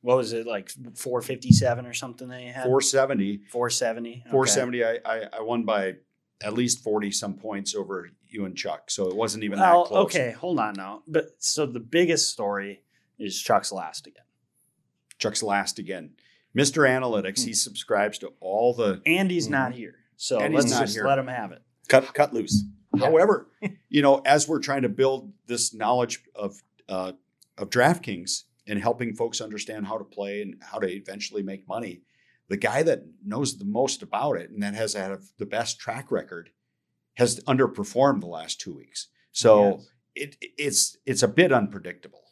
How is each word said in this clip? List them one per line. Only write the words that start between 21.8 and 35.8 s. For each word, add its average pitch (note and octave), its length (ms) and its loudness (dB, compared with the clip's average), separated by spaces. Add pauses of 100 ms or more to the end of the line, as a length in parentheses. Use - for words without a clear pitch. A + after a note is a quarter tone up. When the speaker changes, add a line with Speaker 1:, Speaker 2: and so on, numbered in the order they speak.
Speaker 3:
Cut, C3 260 -4
cut D3 180 -2
loose. G#2 320 -2 (300)
Speaker 1:
Yeah. C3 120 0
Speaker 2:
However, E3+ 420 2 (200)
Speaker 1:
<laughs> - 220 -16
Speaker 2:
you D3 100 2
know, D3 240 6
as D3 240 4
we're D3+ 120 -2
trying C#3 220 -2
to A#2+ 60 0
build C3 440 0 (140)
this A#2+ 280 -4
knowledge B2 480 0 (120)
of, G2+ 220 -8 (320)
uh, F#2 240 -6 (460)
of G2+ 120 -8
DraftKings B2 720 2 (220)
and G#2 140 -4
helping A#2 340 -2
folks A#2 260 -4
understand G#2+ 460 -10
how A2+ 120 -8
to G2+ 60 -12
play G2+ 380 -8
and G2 200 -10
how - 160 -12
to G2 100 -2
eventually G2+ 540 -8
make F#2+ 260 -10
money, G2 340 -10 (460)
the G2+ 80 -4
guy A2+ 280 2
that D#3+ 200 0 (200)
knows A2 340 -4
the G2+ 60 -14
most A#2 380 -2
about A#2 340 -2
it E2+ 140 -10
and G#2 120 -8
that G2+ 120 -4
has A2 200 -4
had G2 220 -6 (220)
the G#2 80 -8
best A2 340 -4